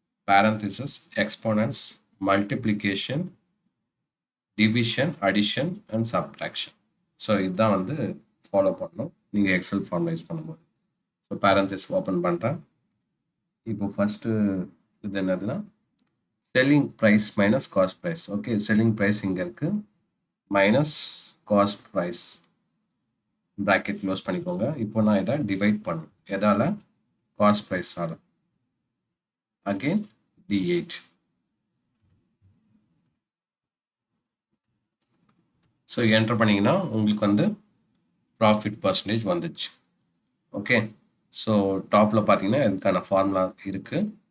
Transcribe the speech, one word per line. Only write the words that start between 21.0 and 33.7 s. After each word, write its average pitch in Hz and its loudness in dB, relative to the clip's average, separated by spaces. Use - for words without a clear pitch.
காஸ்ட் 104 2
பிரைஸ். 90 -4
பிராக்கெட் 101 0
க்ளோஸ் 95 -4
பண்ணிக்கோங்க. 90 -4
இப்போ 107 0
நான் 104 4
இதை 117 -2
டிவைட் 104 0
பண்ணணும். 82 -6
எதால? 101 2
காஸ்ட் 104 2
பிரைஸால. 87 -6
Again, 170 -2
டி 101 0
எயிட். 85 -6